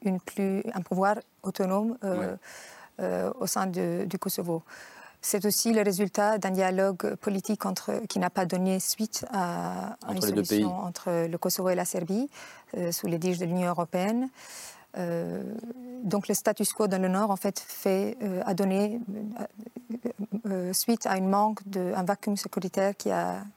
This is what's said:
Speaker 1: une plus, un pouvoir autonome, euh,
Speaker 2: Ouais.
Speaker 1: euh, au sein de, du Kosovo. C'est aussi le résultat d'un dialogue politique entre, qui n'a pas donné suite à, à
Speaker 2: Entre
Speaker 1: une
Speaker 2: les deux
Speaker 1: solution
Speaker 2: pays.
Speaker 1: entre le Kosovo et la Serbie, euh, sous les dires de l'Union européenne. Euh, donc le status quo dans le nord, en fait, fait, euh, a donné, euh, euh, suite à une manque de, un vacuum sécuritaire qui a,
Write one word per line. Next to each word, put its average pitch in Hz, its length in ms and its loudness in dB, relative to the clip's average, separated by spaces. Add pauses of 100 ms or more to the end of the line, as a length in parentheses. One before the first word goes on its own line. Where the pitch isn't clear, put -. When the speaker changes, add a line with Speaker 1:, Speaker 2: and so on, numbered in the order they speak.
Speaker 1:
une 185 160 2
plus, 196 420 0 (120)
un 185 80 -2
pouvoir 196 340 2 (260)
autonome, 196 640 0
euh, 185 140 0
Speaker 2:
Ouais. 185 180 -2 (640)
Speaker 1:
euh, 180 400 0
au 190 60 0
sein 190 200 0
de, 180 380 0
du 190 140 -4
Kosovo. 175 440 -2 (600)
C'est 202 240 0
aussi 220 260 4
le 220 80 6
résultat 202 560 4
d'un 190 140 0
dialogue 190 640 2
politique 202 500 -2
entre, 202 460 -2
qui - 80 -2
n'a 180 100 2
pas 190 160 2
donné 185 340 2
suite - 540 -2
à, 180 600 -2
à - 160 -10
Speaker 2:
Entre - 0 -
Speaker 1:
une 202 60 -2
Speaker 2:
les 196 160 2
deux 135 120 4
Speaker 1:
solution 208 240 4
Speaker 2:
pays. 180 180 -2
Speaker 1:
entre 170 400 0
le 165 120 -4
Kosovo 185 320 2
et 180 40 4
la 180 120 0
Serbie, 190 420 0 (480)
euh, 175 160 0
sous 185 140 -4
les 170 100 2
dires 175 220 0
de 180 80 -2
l'Union 180 240 2
européenne. 185 580 0 (680)
Euh, 175 440 -2 (640)
donc 202 240 0
le 208 60 2
status 208 400 0
quo 214 120 2
dans 185 140 2
le 185 80 4
nord, 202 220 2
en 190 60 2
fait, 196 220 -2
fait, 202 640 0
euh, 185 220 -2
a 202 100 2
donné, 202 460 2 (400)
euh, 233 720 -8 (360)
euh, 185 260 -2
suite - 340 2
à 196 100 2
une 190 120 2
manque 208 400 2
de, 185 260 0
un 185 80 0
vacuum 202 340 0
sécuritaire 196 600 0
qui - 140 -2
a, 180 320 0 (140)